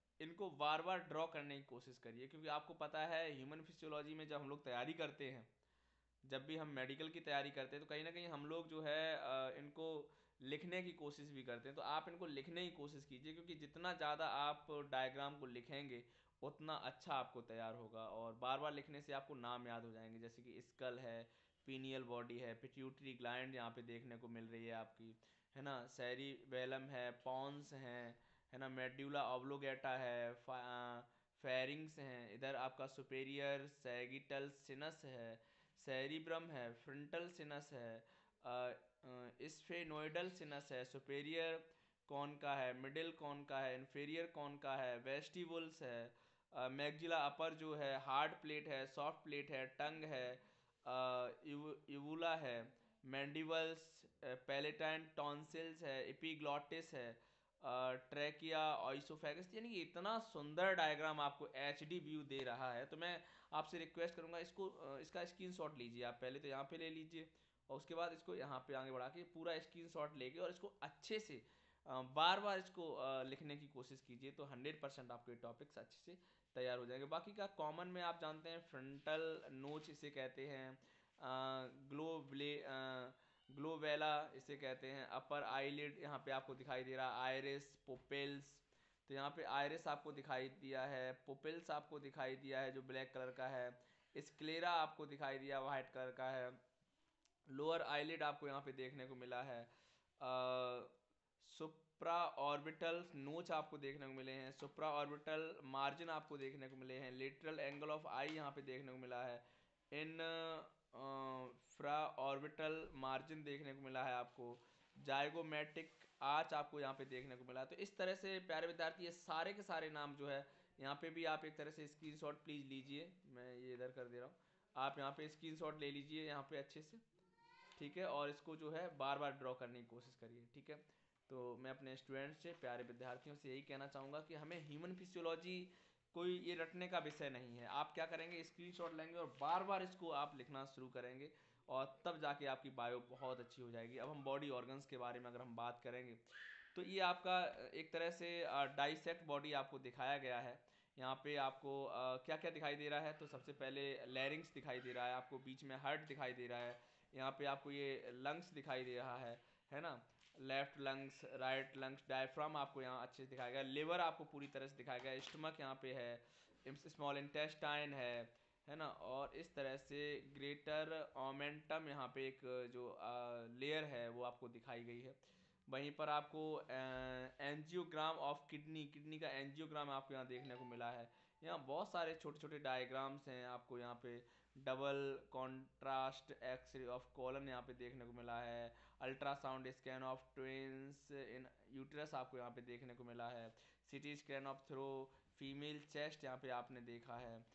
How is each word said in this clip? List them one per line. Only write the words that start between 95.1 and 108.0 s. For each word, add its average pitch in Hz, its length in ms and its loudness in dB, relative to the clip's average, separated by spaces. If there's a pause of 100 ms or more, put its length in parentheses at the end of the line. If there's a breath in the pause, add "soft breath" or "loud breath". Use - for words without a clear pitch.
दिया 139 200 0
वाइट 135 320 2
कलर 127 200 -2
का 131 180 0
है, 127 300 0 (920)
लोअर 156 320 4
आईलिड 151 420 4
आपको 147 240 2
यहाँ 139 140 0
पे 135 100 -4
देखने 131 360 -4
को 131 80 -8
मिला 123 280 -2
है, 120 200 -2 (580 loud breath)
अ, 127 720 4 (680)
supraorbital 160 1400 4 (120)
नोच 156 360 -2
आपको 151 260 2
देखने 139 300 -4
को 135 60 -6
मिले 131 180 -4
हैं, 131 260 -4
supraorbital 147 1200 0
margin 143 340 2
आपको 151 280 -2
देखने 135 320 -4
को 135 60 -10
मिले 131 180 -6
हैं, 131 180 -4
lateral 139 480 -2
angle 147 400 2
of 156 140 -4